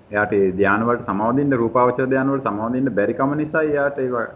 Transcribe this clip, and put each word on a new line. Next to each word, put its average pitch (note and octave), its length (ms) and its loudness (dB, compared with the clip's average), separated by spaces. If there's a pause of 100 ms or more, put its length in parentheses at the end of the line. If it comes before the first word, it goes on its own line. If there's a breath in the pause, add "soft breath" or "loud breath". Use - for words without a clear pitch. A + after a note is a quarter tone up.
එයාට G#2 240 0
ඒ G2 200 2
ධ්‍යාන G2 340 2
වලට A#2+ 200 -2
සමාදින්න, A#2+ 460 0
රූපාවචර B2 540 2
ධ්‍යාන C3 240 0
වලට C3+ 160 -2
සමාදින්න A#2 480 -2
බැරි G#2 200 0
කම C3+ 200 -2
නිසා D3+ 280 -2
එයාට C#3+ 360 0
ඒවා B2 380 -2